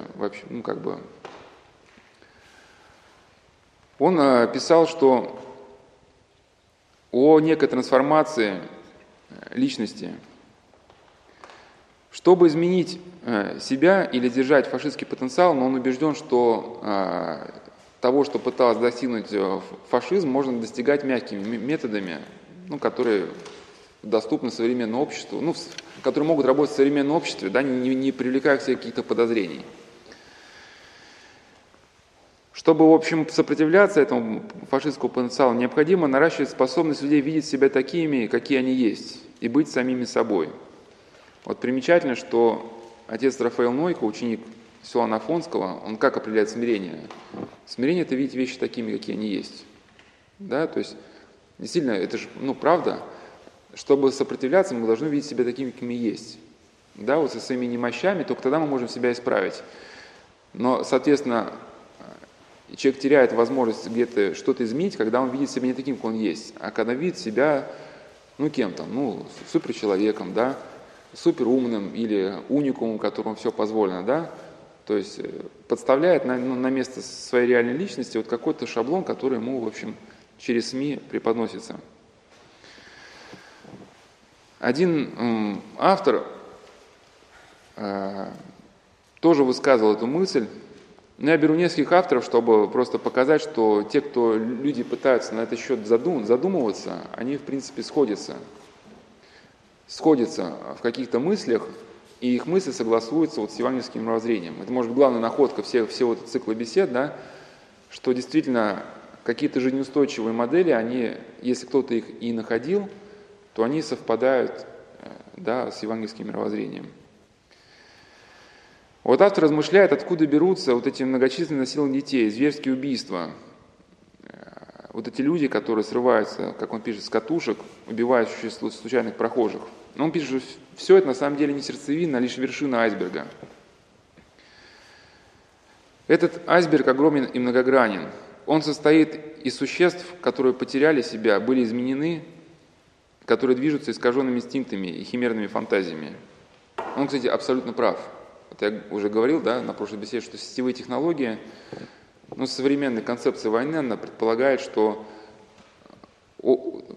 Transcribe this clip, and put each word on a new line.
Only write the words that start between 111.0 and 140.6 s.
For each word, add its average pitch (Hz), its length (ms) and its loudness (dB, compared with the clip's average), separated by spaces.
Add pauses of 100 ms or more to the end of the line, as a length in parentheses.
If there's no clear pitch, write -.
если 123 240 -2
кто-то 127 300 0
их 107 100 -2 (160)
и 117 100 -4
находил, 123 560 -2 (640)
то 110 100 0
они 147 180 0
совпадают, 123 840 0 (360)
э, - 80 -18 (260)
да, 117 360 -4
с - 120 -14
евангельским 110 440 -8
мировоззрением. 104 600 -6 (2250)
Вот 127 180 6
автор 196 240 6
размышляет, 151 460 4
откуда 156 360 2
берутся 151 480 2
вот 120 100 -2
эти 139 160 -4
многочисленные 131 600 0
насилия 139 300 -2
детей, 135 380 0
зверские 135 460 0
убийства. 107 560 -6 (920)
Э, - 140 -20 (560)
вот 110 140 -10
эти 120 140 -4
люди, 147 260 2
которые 107 360 0
срываются, 110 760 0
как - 120 -6
он 110 100 -6
пишет, 104 220 -8
с - 60 -14
катушек, 117 480 -2 (300)
убивают 117 420 2
случайных 113 840 -4
прохожих. 110 460 0 (340)
Но 135 100 -2
он 160 60 0
пишет, 147 180 -4
что 131 120 -2 (360)
все 190 200 8
это 185 100 6
на 131 60 2
самом 143 220 -2
деле 143 180 0
не 139 80 -6
сердцевина, 147 560 -4
а 120 40 0
лишь 123 160 -2
вершина 131 460 0
айсберга. 92 440 -2 (2750)
Этот 165 400 2
айсберг 156 400 4
огромен 139 380 4
и 123 140 -4
многогранен. 123 680 2 (360)
Он 156 160 2
состоит 151 840 2
из 127 100 -4
существ, 175 500 0 (160)
которые 127 320 2
потеряли 135 480 2